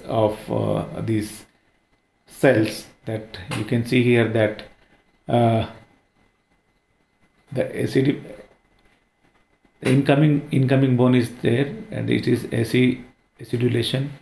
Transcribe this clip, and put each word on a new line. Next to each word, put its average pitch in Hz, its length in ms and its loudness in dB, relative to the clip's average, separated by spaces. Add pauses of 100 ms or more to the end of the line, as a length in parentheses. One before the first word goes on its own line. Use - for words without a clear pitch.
of, 110 460 -2
uh, 104 500 -2
these 107 440 -4 (800)
cells - 580 0 (200)
that 110 320 -10 (200)
you 110 80 -4
can 117 200 -2
see 127 180 2
here 120 240 4
that, 110 360 0 (640)
uh, 113 400 2 (1800)
the - 320 -4
acid, 135 400 0 (1600)
the - 80 0
incoming, 143 600 4
incoming 131 460 2
bone 127 180 4
is 120 160 2 (100)
there 135 320 0 (160)
and 113 220 -6
it 120 160 0
is 120 260 0
acid, 123 500 0 (380)
acidulation. 123 720 -2 (100)